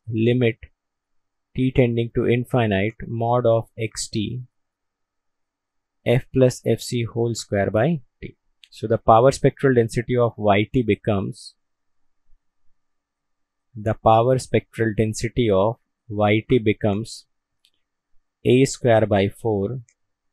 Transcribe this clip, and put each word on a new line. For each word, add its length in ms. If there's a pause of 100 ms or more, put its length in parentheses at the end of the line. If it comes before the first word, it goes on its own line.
limit 500 (1000)
t 200
tending 400
to 120
infinite 680 (120)
mod 380
of 220 (100)
x 320
t 320 (1600)
f 280
plus 320
f 160
c 220
whole 320
square 340
by 320 (200)
t. 140 (360)
So 160
the 100
power 340
spectral 440
density 420
of 200
y 360
t 80
becomes, 720 (2250)
the 180
power 460
spectral 580
density 520
of 280 (300)
y 420
t 100
becomes 680 (1200)
A 200
square 400
by 220
four 540 (520)